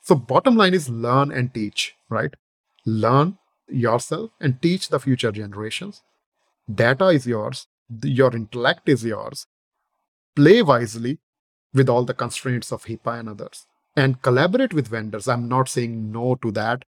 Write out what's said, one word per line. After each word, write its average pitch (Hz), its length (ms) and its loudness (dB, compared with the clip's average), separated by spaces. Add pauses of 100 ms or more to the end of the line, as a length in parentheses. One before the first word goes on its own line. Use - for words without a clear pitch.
So - 120 4
bottom 180 420 2
line 185 180 4
is 151 140 -2
learn 123 440 0
and 123 200 -2
teach, - 420 -6 (140)
right? 117 260 -4 (520)
Learn 120 520 2 (300)
yourself 120 640 -2 (100)
and 131 220 -2
teach 175 260 0
the 139 120 -2
future 123 320 0
generations. 107 680 -10 (720)
Data 127 360 2
is 147 180 2
yours. 110 400 -6 (360)
Th-, 139 120 -2
your 123 220 4
intellect 123 540 -2
is 113 140 2
yours. 107 420 -8 (920)
Play 165 240 8
wisely 120 580 0 (540)
with 135 160 4
all 123 160 2
the 123 80 -6
constraints 123 600 -6
of 110 120 -10
hipaa 117 360 -8
and 110 100 -12
others. 107 360 -16 (300)
And 135 240 2
collaborate 180 540 2
with 131 140 -2
vendors. 110 400 -8
I'm 120 200 -2
not 127 220 0
saying 113 420 -4
no 123 300 -2
to 117 100 -2
that 113 320 -2 (120)